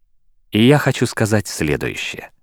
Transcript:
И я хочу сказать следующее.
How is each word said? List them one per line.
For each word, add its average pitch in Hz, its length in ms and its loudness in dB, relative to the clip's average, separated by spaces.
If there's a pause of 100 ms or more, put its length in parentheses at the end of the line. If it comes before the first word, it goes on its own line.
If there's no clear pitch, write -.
(520)
И 107 120 2
я 139 140 6
хочу - 280 0
сказать 107 420 0
следующее. - 840 -6 (120)